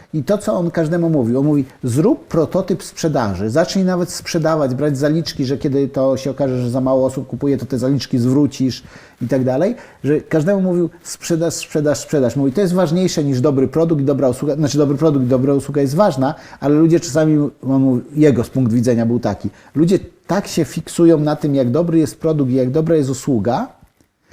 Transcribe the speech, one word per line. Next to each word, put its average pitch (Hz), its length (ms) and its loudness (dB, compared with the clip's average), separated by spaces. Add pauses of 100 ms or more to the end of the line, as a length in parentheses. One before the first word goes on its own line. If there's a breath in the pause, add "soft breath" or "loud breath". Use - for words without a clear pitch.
(140)
I 151 100 -4
to, 202 140 0
co - 200 -4
on 170 120 -2
każdemu 165 400 -2
mówił. 127 300 2
On 143 60 2
mówi: 147 180 2 (200 loud breath)
„Zrób 160 440 0
prototyp 175 540 -2
sprzedaży. 110 680 -2
Zacznij 175 340 0
nawet 180 260 -2
sprzedawać, 156 640 -2
brać 139 240 -2
zaliczki, 151 460 -2
że 131 140 -2
kiedy 139 300 0
to 135 280 0
się 135 140 -6
okaże, 131 320 -2
że 120 80 -2
za 127 100 -2
mało 131 260 2
osób 131 200 -6
kupuje, 139 320 -2
to 117 80 -8
te 135 120 -4
zaliczki 131 400 -2
zwrócisz” 131 640 0 (400 loud breath)
i 123 60 -4
tak 131 160 0
dalej. 147 300 0 (300 loud breath)
Że 143 160 2
każdemu 175 420 0
mówił: 175 280 0 (120)
„Sprzedaż, 165 520 -4
sprzedaż, 147 440 -2
sprzedaż”. 131 380 -2
Mówi: 139 160 0
„To 202 80 -2
jest 180 140 0
ważniejsze 175 500 0
niż 135 160 0
dobry 135 280 2
produkt 160 340 0
i - 20 -2
dobra 135 240 2
usługa”. 139 260 -2
Znaczy, 143 240 0
dobry 143 180 2
produkt 143 300 2
i - 20 -2
dobra 131 260 2
usługa 143 280 -2
jest 139 120 -2
ważna, 156 400 0 (260 loud breath)
ale 143 140 2
ludzie 160 260 4
czasami, 151 500 0 (180)
on 135 140 2
mówi, 127 200 2 (140)
jego 143 280 4
z - 60 -10
punktu 123 240 0
widzenia 117 320 2
był 120 140 0
taki, 101 300 -4 (240 loud breath)
ludzie 165 240 2 (280)
tak 190 220 -2
się 165 160 -2
fiksują 165 560 2
na 151 160 0
tym, 147 180 -2
jak 131 160 2
dobry 165 280 0
jest 151 220 0
produkt 147 300 0
i 127 40 0
jak 127 160 2
dobra 160 260 2
jest 139 140 0
usługa, 131 560 -2 (680 soft breath)